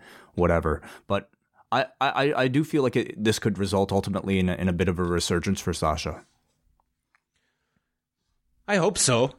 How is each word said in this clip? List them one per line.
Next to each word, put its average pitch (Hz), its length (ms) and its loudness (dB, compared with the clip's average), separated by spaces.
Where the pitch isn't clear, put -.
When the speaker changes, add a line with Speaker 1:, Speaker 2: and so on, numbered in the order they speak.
Speaker 1:
whatever. 85 460 2
But 101 220 -4
I, 131 180 0
I, 139 340 0
I 131 140 2
do 139 160 2
feel 151 180 0
like 127 140 0
it, - 260 -2
this 107 180 2
could 98 180 0
result 98 340 0
ultimately 95 480 0
in 92 80 2
a, 90 60 0
in 92 160 -2
a 87 40 0
bit 87 140 0
of 87 120 0
a 90 40 0
resurgence 87 560 0
for 90 140 -4
Sasha. 76 500 -4
Speaker 2:
I 202 100 2
hope 185 200 2
so. 120 420 2